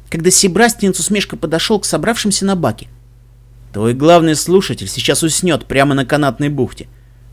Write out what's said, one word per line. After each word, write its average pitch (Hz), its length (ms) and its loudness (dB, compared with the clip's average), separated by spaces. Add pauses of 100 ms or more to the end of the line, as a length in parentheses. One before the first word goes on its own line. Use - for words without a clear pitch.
когда 165 200 -2
Себастьян 202 640 2
с - 60 -6
усмешкой 196 400 -4
подошел 160 400 -2
к - 60 -6
собравшимся 196 600 -2
на 196 100 0
баке. 143 320 -4 (880)
«Твой 110 200 0
главный 160 420 4
слушатель 160 520 0
сейчас 135 360 -2
уснет 160 420 0
прямо 139 300 2
на 135 100 0
канатной 147 440 0
бухте, 131 380 -4 (460)